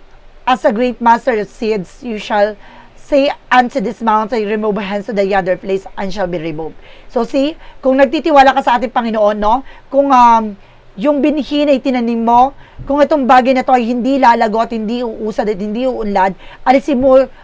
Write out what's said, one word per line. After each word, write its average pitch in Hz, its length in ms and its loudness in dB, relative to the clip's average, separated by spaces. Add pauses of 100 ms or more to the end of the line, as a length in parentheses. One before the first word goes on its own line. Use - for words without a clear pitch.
(460)
as 254 160 0
a 294 80 2
great 240 320 -4
master 233 320 2
of 208 160 -4
seeds, 214 480 -6
you 214 240 -10
shall 214 320 0 (400)
say 277 320 0 (240)
unto 247 320 2
this 214 160 -6
mountain, 220 480 -2
remove 214 320 -2
hence 202 320 -6
to - 80 -8
the 202 160 0
other 180 240 0
place, 190 240 -6 (160)
and 196 160 -6
shall 190 160 -4
be 175 80 -4
removed." 156 400 -8 (320)
So, 233 160 -2
see, 285 320 -2 (240)
kung 262 160 2
nagtitiwala 277 560 4
ka 269 80 0
sa 247 160 0
ating 233 160 -6
Panginoon, 220 400 0
no? 214 320 0 (240)
Kung, 277 240 2
um, 226 400 4 (400)
yung 285 240 0
binhi 294 480 0
na 294 80 2
itinanim 240 480 -2
mo, 240 320 2 (320)
kung 285 160 0
itong 277 240 2
bagay 254 320 4
na 254 80 -4
to 262 80 4
ay 254 80 2
hindi 247 400 -2
lalagot, 233 480 2
hindi 226 320 -4
uusad, 214 480 -4
at 202 80 -4
hindi 214 320 -4
uunlad, 202 480 -2 (240)
alisin 262 400 2
mo, 262 160 6 (260)